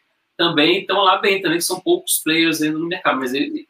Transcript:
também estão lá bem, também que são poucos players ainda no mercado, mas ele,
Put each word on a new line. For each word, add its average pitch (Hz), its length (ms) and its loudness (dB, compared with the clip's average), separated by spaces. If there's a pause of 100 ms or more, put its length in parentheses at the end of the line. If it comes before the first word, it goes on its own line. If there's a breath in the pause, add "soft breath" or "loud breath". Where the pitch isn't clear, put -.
(360)
também 170 460 2
estão 175 200 -2
lá 196 160 4
bem, 196 240 0
também 170 180 0
que 175 40 -6
são 185 160 -4
poucos - 400 0
players 160 420 0
ainda 156 160 0
no 170 100 -4
mercado, 147 320 -2
mas 127 140 -4
ele, - 360 -4